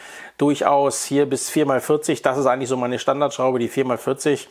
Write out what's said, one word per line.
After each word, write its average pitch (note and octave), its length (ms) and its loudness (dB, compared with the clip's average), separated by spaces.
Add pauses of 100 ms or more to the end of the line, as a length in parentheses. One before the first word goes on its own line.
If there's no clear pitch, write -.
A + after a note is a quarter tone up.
(360)
durchaus C#3+ 680 2
hier C#3+ 220 2
bis C3 220 -4
vier D#3 160 2
mal C3+ 160 2
vierzig. D3+ 400 0
Das C3 160 0
ist C#3 100 2
eigentlich C3 220 0
so C3 80 0
meine B2 220 -2
Standardschraube, C3 640 0
die A#2 80 0
vier C3+ 160 -2
mal B2 140 -2
vierzig. C3+ 520 -2